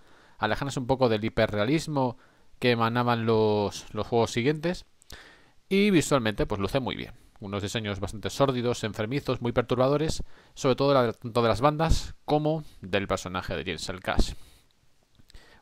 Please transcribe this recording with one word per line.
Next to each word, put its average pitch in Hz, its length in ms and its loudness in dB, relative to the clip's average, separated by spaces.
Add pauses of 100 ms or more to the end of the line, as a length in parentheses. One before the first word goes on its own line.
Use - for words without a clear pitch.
(380)
alejándose 117 400 -2
un 123 80 -6
poco 127 220 2
del 107 160 0
hiperrealismo 120 920 0 (440)
que 127 100 4
emanaban 117 560 2
los, 107 640 2
los 107 140 -4
juegos 117 240 2
siguientes. 151 560 -2 (800)
Y 202 220 4
visualmente 131 560 2
pues 98 140 -4
luce 98 180 0
muy 123 160 -4
bien. - 200 -10 (260)
Unos 101 220 -6
diseños 104 360 -4
bastante 98 320 -6
sórdidos, 123 540 0
enfermizos, 120 560 -4
muy 120 100 -2
perturbadores, 131 720 0 (320)
sobre 127 220 0
todo 139 180 2
la, 120 180 2
tanto 117 300 -2
de 117 60 4
las 107 120 2
bandas 151 540 2 (100)
como 151 380 0 (200)
del 95 260 -2
personaje 92 480 -4
de 78 80 -4
James 85 240 -8
Earl 92 120 -8
Cash. - 340 2 (1300)